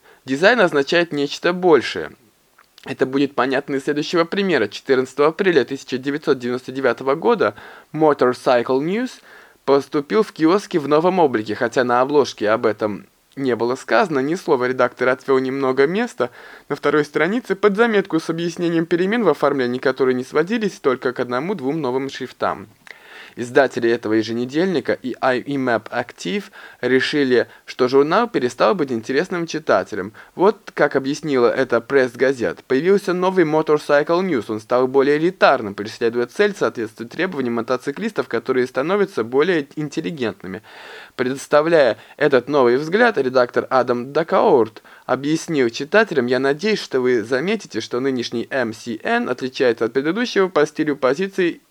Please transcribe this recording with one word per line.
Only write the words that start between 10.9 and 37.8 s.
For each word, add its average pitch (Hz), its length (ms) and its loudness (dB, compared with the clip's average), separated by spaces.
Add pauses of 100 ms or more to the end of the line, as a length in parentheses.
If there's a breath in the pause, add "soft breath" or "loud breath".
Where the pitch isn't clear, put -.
облике, 117 360 0
хотя 120 300 0
на 123 160 2
обложке 131 480 0
об 117 160 2
этом 107 400 -2 (300)
не 131 200 -2
было 117 200 0
сказано 147 460 0
ни 143 140 -2
слова. 151 300 0
Редактор 127 460 0
отвел 131 300 0
немного 131 460 0
места 190 440 -4 (400 loud breath)
на 147 40 -6
второй 147 300 0
странице 185 500 -2
под 196 220 2
заметку 208 420 0
с - 120 -4
объяснением 165 560 -2
перемен 190 380 0
в 180 40 2
оформлении, 139 500 0
которые 131 360 0
не 123 100 -4
сводились 180 560 -2
только 127 320 -2
к - 80 -6
одному-двум 131 580 -4
новым 135 300 -4
шрифтам. 101 580 -6 (720 loud breath)
Издатели 123 520 2
этого 117 240 -2
еженедельника 123 800 -2
и - 260 -8
I 127 200 0
E 143 160 -6
map 123 340 -2
Active 180 540 -8 (360 loud breath)
решили, 127 680 2 (180 loud breath)
что - 200 -2
журнал 151 420 2
перестал 151 460 0
быть 151 160 -2
интересным 147 560 -4
читателям. 104 680 -2 (200 loud breath)
Вот 196 380 0
как 147 240 2
объяснила 135 580 0
это 117 280 0
пресс-газет. 127 840 0
Появился 185 460 2
новый 180 320 2
Motorcycle 156 800 2
News. 139 220 -2
Он 110 100 -4
стал 123 300 0
более 139 300 4
элитарным, 156 560 2
преследуя 117 500 -2
цель 202 300 0
соответствовать 113 580 -6
требованиям 139 440 -4
мотоциклистов, 143 680 -4